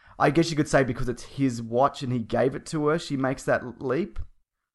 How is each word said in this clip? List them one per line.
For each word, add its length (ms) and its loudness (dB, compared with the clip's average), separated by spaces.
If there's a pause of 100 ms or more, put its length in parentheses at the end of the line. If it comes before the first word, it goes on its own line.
(180)
I 120 4
guess 200 2
you 60 -4
could 120 2
say 140 6
because 280 -2
it's 140 -8
his 360 -2
watch 420 0
and 100 -4
he 60 0
gave 360 0
it 120 -10
to 200 -2
her, 120 2
she 200 -4
makes 260 -2
that 380 -2
leap. 360 -2 (560)